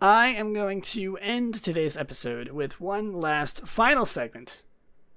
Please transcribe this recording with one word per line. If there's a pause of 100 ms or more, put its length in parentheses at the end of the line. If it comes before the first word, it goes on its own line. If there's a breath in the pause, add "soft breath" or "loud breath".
I
am
going
to
end
today's
episode
with
one
last
final
segment, (560)